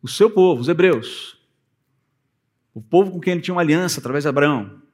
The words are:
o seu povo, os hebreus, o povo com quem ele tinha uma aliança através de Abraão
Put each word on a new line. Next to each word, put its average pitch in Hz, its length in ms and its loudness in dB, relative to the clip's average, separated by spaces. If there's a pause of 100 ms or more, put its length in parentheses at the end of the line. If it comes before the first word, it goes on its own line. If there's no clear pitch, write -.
o 123 60 -12
seu 214 200 2
povo, 185 320 2
os 123 80 -4
hebreus, 170 680 -2 (1400)
o 113 60 -14
povo 180 320 2
com 175 80 -8
quem 180 140 -2
ele 170 60 -4
tinha 180 140 -6
uma 175 60 -2
aliança 160 400 0
através 139 240 -6
de 151 40 0
Abraão 139 540 0 (120)